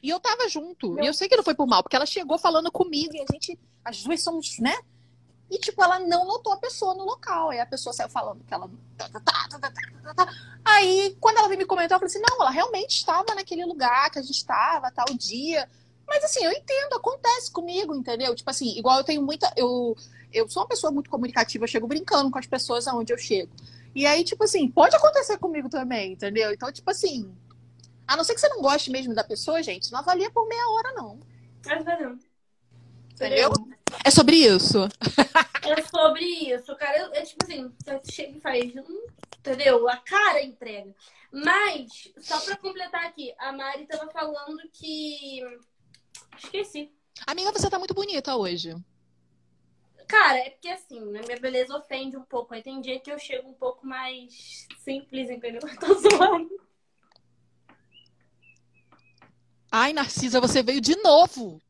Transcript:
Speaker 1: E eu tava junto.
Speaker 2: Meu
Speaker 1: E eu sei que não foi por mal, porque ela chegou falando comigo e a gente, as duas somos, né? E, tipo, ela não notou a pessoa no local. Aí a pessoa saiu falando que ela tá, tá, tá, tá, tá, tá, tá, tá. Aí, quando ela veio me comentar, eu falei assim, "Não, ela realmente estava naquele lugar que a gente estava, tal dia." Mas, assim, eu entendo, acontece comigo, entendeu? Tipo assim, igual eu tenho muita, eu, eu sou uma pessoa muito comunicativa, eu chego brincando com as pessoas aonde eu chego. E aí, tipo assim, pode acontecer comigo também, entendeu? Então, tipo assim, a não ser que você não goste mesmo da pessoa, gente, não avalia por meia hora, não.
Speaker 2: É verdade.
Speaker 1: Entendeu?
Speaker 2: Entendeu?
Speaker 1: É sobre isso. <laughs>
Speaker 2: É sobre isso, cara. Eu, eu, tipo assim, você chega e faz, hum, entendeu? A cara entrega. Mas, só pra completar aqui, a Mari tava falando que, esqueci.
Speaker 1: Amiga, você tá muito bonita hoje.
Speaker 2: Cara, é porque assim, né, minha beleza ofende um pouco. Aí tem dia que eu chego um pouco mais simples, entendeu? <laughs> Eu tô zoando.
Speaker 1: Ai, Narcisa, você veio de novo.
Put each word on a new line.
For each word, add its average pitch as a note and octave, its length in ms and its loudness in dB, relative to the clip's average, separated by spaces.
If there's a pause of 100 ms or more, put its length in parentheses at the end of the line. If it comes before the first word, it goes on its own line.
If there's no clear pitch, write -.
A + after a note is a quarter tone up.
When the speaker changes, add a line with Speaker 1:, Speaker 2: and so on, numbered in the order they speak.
Speaker 1:
E C4 80 -8
eu F4 100 -2
tava A#4 280 0
junto. D#4 460 -6
Speaker 2:
Meu F#3 100 -2
Speaker 1:
E - 40 2
eu D4+ 60 0
sei F#4+ 140 -2
que C5 80 6
não A4+ 80 6
foi D#4+ 100 2
por C#4 140 0
mal, G3+ 160 6
porque - 120 -4
ela C4+ 100 2
chegou D#4+ 320 -2
falando E4 340 2
comigo D#4 440 -2
e D4+ 40 -10
a C#4 120 -8
gente, D#4 280 -6 (240)
as A#3 200 -10
duas D#4+ 200 -2
somos, E4 360 -6
né? C4 160 0 (760)
E, F#4+ 80 -4
tipo, G#4+ 240 0
ela F4+ 160 4
não F4 260 0
notou G#4+ 280 -2
a G4 40 -4
pessoa G#4+ 360 -4
no F#4+ 100 -8
local. F#4+ 460 -4
Aí B3 100 -6
a A#3+ 60 -2
pessoa B3 280 -10
saiu A3+ 160 -6
falando A3 360 -8
que - 80 -12
ela F#3 160 -8 (280)
tá, - 120 -12
tá, G#3+ 100 -14
tá, - 300 0
tá, F#3+ 100 -16
tá, C4+ 120 -8
tá, - 420 -16
tá, F4+ 120 4
tá. F4 80 -14 (300)
Aí, G4 560 6
quando A4 180 4
ela G#4+ 100 6
veio F#4+ 120 0
me F#4+ 60 0
comentar, F#4 300 2
eu F#4 40 4
falei F4+ 140 -6
assim, G4+ 160 -6
"Não, B4+ 120 -2
ela D4 100 4
realmente F#4+ 460 -2
estava G4 360 0
naquele F4+ 320 -6
lugar C#4 460 0
que - 80 -8
a - 20 -8
gente C4+ 140 -8
estava, C4 560 0
tal B3 140 -2 (100)
dia." C#4 540 -4 (360)
Mas, D5 180 0
assim, C5+ 200 0
eu E4 80 2
entendo, C#5 440 -4
acontece A#4+ 560 -2
comigo, F4 440 -4
entendeu? B3+ 400 -4
Tipo - 140 -10
assim, B3+ 280 -4
igual B3+ 220 4
eu C#4 40 -2
tenho D4+ 180 0
muita, D4+ 360 -2
eu, B3 380 0 (380)
eu A3+ 160 0
sou - 140 -4
uma A#4 60 -6
pessoa E4 220 -2
muito C#4 180 -4
comunicativa, A#3 540 -2
eu A#3 40 -2
chego A3+ 200 -2
brincando C#4+ 440 2
com C4 80 -4
as B3+ 80 -12
pessoas B3 400 -2
aonde A#3+ 260 -2
eu A#3+ 40 -4
chego. G3 340 -4 (440)
E C#4 100 0
aí, D4+ 180 4
tipo - 200 -2
assim, F4 260 2
pode E4+ 260 6
acontecer C#5+ 440 6
comigo D4+ 300 -4
também, B3 440 -4
entendeu? G#3 400 -2
Então, B3 180 -8
tipo - 200 -8
assim, B3+ 420 -4 (720)
a C#4 120 2
não E4 80 0
ser A#4 100 0
que - 60 -4
você D5 80 0
não B4 120 -8
goste C#4 300 2
mesmo B3+ 240 -4
da A3 80 0
pessoa, D#4 400 -4
gente, F#3+ 280 -8
não A#3+ 80 -6
avalia F4+ 300 0
por A4+ 180 0
meia A#4 220 -2
hora, A4+ 240 -2
não. A3+ 260 -12 (460)
Speaker 2:
É C4+ 100 -16
verdade. E4 280 -4 (1120)
Speaker 1:
Entendeu? - 360 2
Speaker 2:
Entendeu? - 280 -4 (280)
Speaker 1:
É C#4 60 8
sobre D4 240 10
isso. G#3 520 6
<laughs> G#3 60 -6 (760)
Speaker 2:
É D#4 140 2
sobre D#4 420 2
isso, D4+ 540 -4
cara. D4 200 -2
Eu, E4+ 160 -4
eu, D4 120 -4
tipo D#4 180 -8
assim, C4+ 260 -10 (140)
você C4+ 160 -6 (100)
chega C#4+ 280 -12
e D4+ 40 -20
faz, B3 320 -4
hum, E4+ 340 -14 (320)
entendeu? B3+ 500 2
A B3 80 -2
cara F#4 440 2
entrega. G#3+ 540 -14 (340)
Mas, D#4 800 -2 (120)
só D#4 180 -6
pra G4 160 -8
completar F#4 500 -10
aqui, D4+ 320 -14
a C4+ 140 -10
Mari C#4 340 -10
tava D#4 240 -10
falando D4+ 520 -10 (100)
que, D4 720 -12 (1000)
esqueci. D#4 480 -10 (360)
Speaker 1:
Amiga, F#4 260 -4
você G4+ 180 0
tá F#4+ 80 -4
muito F#4 160 -6
bonita F4+ 440 -4
hoje. F3 360 -4 (1300)
Speaker 2:
Cara, D#4+ 300 4
é B3+ 140 -4
porque - 180 -16
assim, C#4+ 320 -12
né, G#3 240 -12
minha A#3+ 140 -10
beleza B3+ 380 -4
ofende C4+ 380 -10
um C4 80 -16
pouco. A#3+ 300 -8
Aí A3 100 -14
tem C4+ 160 -14
dia B3+ 220 -8
que C#4+ 100 -14
eu D4 80 -10
chego C4 300 -12
um C4 40 -20
pouco B3+ 320 -8
mais B3+ 840 -14 (180)
simples, C4+ 440 -8
entendeu? A#3 300 -10
<laughs> D4+ 80 -12
Eu - 120 -16
tô F4 160 4
zoando. F#4 540 6 (3250)
Speaker 1:
Ai, B3+ 220 2
Narcisa, C4+ 460 0
você B3 240 2
veio C4 160 0
de C#4+ 180 2
novo. D4 720 6